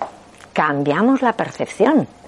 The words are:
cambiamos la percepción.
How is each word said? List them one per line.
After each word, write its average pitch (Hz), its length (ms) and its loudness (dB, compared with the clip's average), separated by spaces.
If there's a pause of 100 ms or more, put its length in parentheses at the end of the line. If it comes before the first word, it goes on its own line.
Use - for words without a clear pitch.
(520)
cambiamos 151 720 0
la 240 100 2
percepción. 190 720 0 (220)